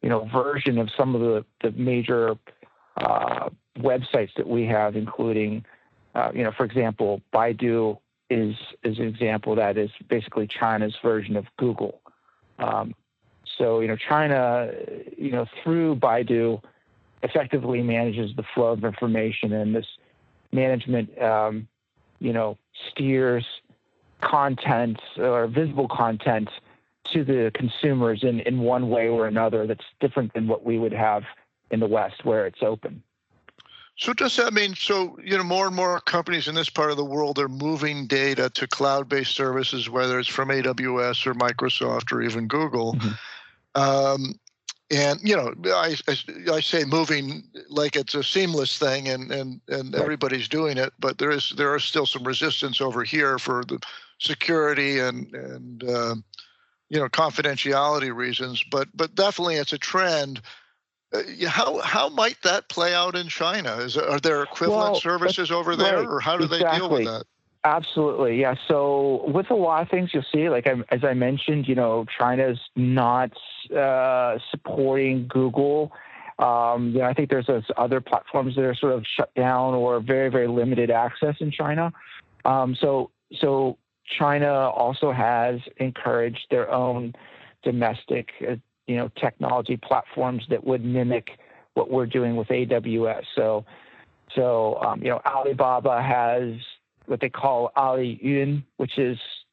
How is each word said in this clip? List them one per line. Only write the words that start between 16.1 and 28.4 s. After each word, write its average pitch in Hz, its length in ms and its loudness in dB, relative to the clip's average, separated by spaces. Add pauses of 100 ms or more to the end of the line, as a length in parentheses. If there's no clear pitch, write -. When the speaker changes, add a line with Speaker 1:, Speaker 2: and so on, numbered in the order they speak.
Speaker 1:
effectively 127 580 0
manages 117 540 0
the 110 80 -6 (100)
flow 117 200 4
of 104 100 -4
information, 110 680 0
and 107 200 0
this 113 140 -2 (640)
management, 123 560 0 (140)
um, 110 460 0 (520)
you 120 140 -2
know, 110 240 -2 (320)
steers 131 560 2 (760)
content 127 800 0 (180)
or 120 300 2
visible 139 400 0
content 113 640 0 (640)
to 160 100 2
the 127 300 2
consumers 123 680 0
in, 117 180 2